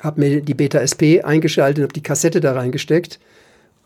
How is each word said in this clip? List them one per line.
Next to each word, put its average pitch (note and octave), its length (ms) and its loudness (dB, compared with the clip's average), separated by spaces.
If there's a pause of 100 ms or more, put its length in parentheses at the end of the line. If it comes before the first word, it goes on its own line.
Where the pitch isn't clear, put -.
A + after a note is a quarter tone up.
habe D3+ 200 -4
mir C#3+ 200 2
die D3 140 -4
Beta C#3+ 260 0
S C3+ 160 -2
P D#3+ 260 4
eingeschaltet D3+ 560 2
und D3 60 0
habe C3+ 80 -4
die D3+ 100 -10
Kassette - 380 0
da C#3+ 120 2
reingesteckt, C#3 680 -4 (640)